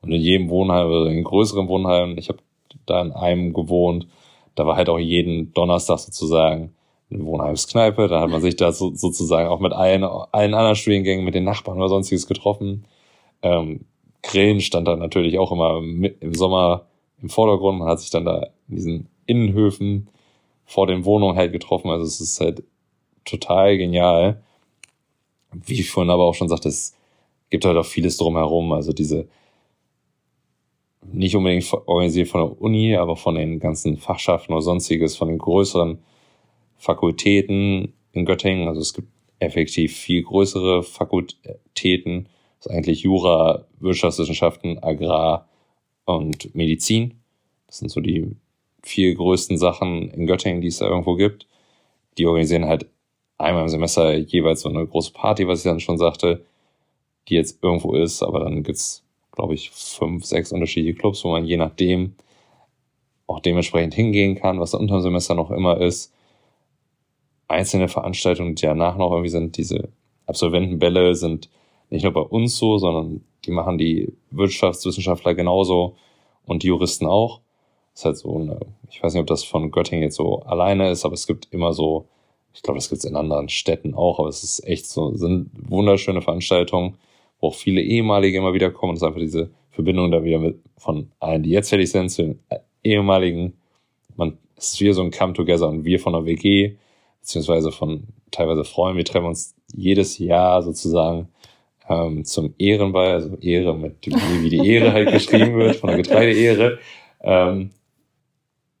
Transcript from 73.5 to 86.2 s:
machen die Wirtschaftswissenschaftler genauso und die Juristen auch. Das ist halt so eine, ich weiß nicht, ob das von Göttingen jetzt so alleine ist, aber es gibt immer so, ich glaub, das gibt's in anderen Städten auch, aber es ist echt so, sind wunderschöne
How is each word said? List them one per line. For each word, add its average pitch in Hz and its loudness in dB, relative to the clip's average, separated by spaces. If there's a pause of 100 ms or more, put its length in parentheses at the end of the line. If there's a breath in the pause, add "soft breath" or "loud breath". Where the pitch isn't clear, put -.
machen 87 -2
die 82 0 (200)
Wirtschaftswissenschaftler 92 -2
genauso 90 2 (500 soft breath)
und 82 -4
die 92 0
Juristen 87 0
auch. 101 0 (500)
Das - -20
ist - -4
halt 78 0
so 80 -6
eine, 78 -8 (300)
ich - -10
weiß 82 0
nicht, 87 0
ob 78 -6
das 80 -2
von 80 -2
Göttingen 80 -2
jetzt 76 -4
so - -2
alleine 95 0
ist, 87 -2
aber 78 -4
es - -8
gibt 107 -6
immer 85 -2
so, 78 -2 (460)
ich - -20
glaub, 69 -4
das 69 -8
gibt's - -8
in 67 -6
anderen 73 -2
Städten - -4
auch, 87 0
aber 78 -2
es - -10
ist - -8
echt 82 -4
so, 78 -4
sind 90 -2
wunderschöne 98 0